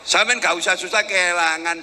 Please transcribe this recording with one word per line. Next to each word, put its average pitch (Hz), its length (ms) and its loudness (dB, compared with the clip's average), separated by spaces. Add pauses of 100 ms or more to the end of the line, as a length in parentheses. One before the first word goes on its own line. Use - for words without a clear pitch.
Sampeyan 220 400 2
gak 170 160 0
usah 180 240 0
susah 208 240 0
kelangan 170 800 0